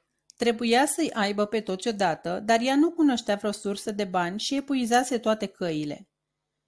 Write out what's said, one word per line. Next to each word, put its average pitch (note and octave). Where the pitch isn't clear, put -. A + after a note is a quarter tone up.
Trebuia A#3
să-i D4+
aibă G3+
pe A3
toți F#3+
odată, F#3
dar A3+
ea C4
nu D#4+
cunoștea C4+
vreo G3+
sursă G3+
de G#3
bani F#3
și -
epuizase C4
toate A3
căile. D#3